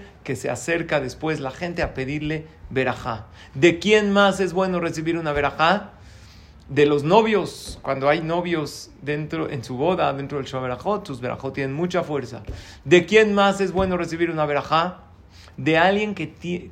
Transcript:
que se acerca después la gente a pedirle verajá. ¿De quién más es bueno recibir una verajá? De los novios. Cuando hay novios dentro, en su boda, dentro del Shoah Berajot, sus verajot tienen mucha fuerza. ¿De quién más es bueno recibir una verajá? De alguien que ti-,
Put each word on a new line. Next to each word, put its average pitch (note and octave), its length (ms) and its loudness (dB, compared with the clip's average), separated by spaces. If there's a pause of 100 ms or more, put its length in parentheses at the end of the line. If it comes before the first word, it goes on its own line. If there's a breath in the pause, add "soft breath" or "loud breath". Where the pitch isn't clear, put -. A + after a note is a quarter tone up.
(240 loud breath)
que B2+ 140 -6
se C3+ 120 -6
acerca E3 520 -2
después D3+ 400 -6
la C3 100 -6
gente F3 320 -6
a C3+ 100 -6
pedirle D3+ 540 -6 (220 loud breath)
verajá. B2 580 -4 (260 loud breath)
¿De E3 260 4
quién G#3 320 4
más G3 280 4
es F3+ 140 0
bueno F#3 260 0
recibir E3 380 -2
una D#3 160 -2
verajá? D#3 580 2 (760 loud breath)
De C#3+ 160 4
los C#3+ 180 2
novios. G3+ 800 2
Cuando C3+ 260 -2
hay D#3 140 4
novios E3 720 -4 (100)
dentro, D3+ 480 -4
en C3 160 -8
su C3 100 -8
boda, D#3 380 0
dentro C#3 240 -8
del C3 100 -8
Shoah C3 140 -6
Berajot, D3+ 440 -4
sus B2 140 -10
verajot B2 340 -6
tienen C3+ 220 -4
mucha F3+ 280 -2
fuerza. B2 400 -8 (420 loud breath)
¿De E3+ 200 6
quién G#3+ 280 6
más G3 260 4
es F#3 140 0
bueno F#3 240 2
recibir E3 340 -2
una D#3 140 0
verajá? D3 580 0 (520 loud breath)
De D#3 220 2
alguien G3+ 360 4
que D#3 140 -8
ti-, F3 440 -8